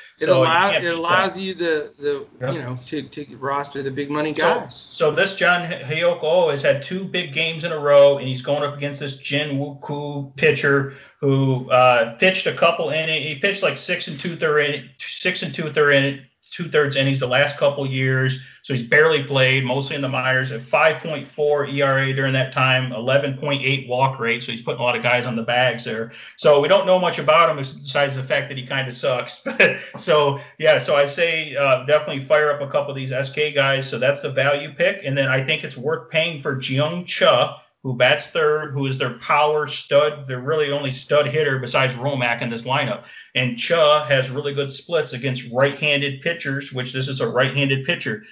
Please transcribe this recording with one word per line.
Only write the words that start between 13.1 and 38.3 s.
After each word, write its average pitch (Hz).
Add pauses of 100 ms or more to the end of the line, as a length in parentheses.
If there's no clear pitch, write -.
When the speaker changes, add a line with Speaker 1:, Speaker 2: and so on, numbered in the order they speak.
Speaker 2:
He 156
pitched, 196
like, 139
six -
and 151
two 175
third 151
in-, 143
six -
and 147
two 151
third 143
in-, 139 (260)
two-thirds 147
innings 135
the 127
last 135
couple 139
years, 131 (220)
so 143
he's 117
barely 151
played, 135
mostly 135
in 139
the 131
minors, 131
at 113
five 156
point 151
four 147
E 139
R 135
A 135
during 135
that 131
time, 131
eleven 131
point 139
eight 131
walk 127
rate, 117
so 120
he's 113
putting 120
a 120
lot 120
of 113
guys 120
on 117
the 113
bags 120
there. 113 (240)
So 147
we 143
don't 190
know 185
much 165
about 156
him 151
besides 139
the 131
fact 135
that 139
he -
kinda 131
sucks. 123 (240)
<laughs> -
So, 147 (200)
yeah, 151
so 147
I 143
say, 160
uh, 135
definitely 143
fire 151
up 139
a 135
couple 143
of 139
these 131
S 135
K 151
guys, 135
so 123
that's 117
the 143
value 139
pick, 185
and 135
then 135
I 135
think 156
it's 147
worth 156
paying 160
for 139
Jeong 151
Cha, - (200)
who 127
bats 131
third, 151